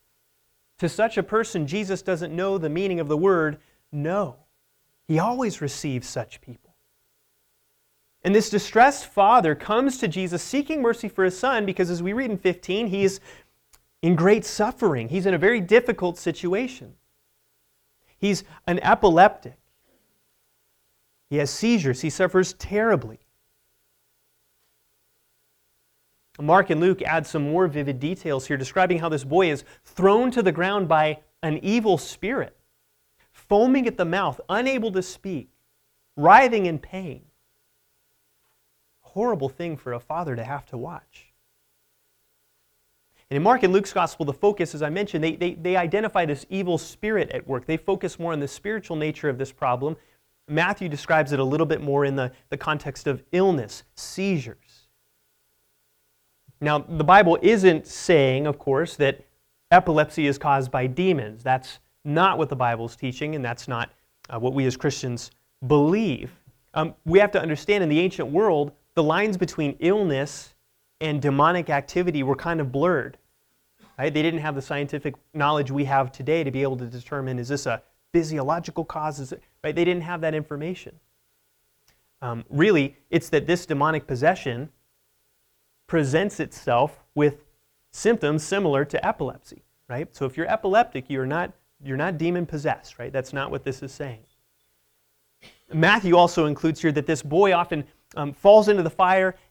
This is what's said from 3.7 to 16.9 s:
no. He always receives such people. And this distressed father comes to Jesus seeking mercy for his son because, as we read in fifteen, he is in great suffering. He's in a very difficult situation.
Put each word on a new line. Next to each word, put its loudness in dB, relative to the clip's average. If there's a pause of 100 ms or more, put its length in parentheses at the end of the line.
no. -4 (680)
He 0
always -2
receives -6
such -12
people. -20 (1500)
And 2
this 4
distressed 4
father 6
comes -2
to -2
Jesus -4
seeking -4
mercy -2
for -2
his 0
son 0
because, -2
as -4
we -2
read -4
in -4
fifteen, -2
he 0
is 0 (840)
in 4
great 4
suffering. -2
He's -2
in 2
a 2
very 4
difficult 2
situation. -6 (1200)